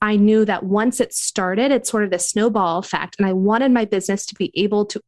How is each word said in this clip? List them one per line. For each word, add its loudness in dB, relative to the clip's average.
I 2
knew 4
that -2
once 0
it -2
started, -2
it's 0
sort 0
of -2
the 0
snowball 0
effect. -6
And 2
I 0
wanted 2
my 2
business -2
to -14
be -4
able 0
to -10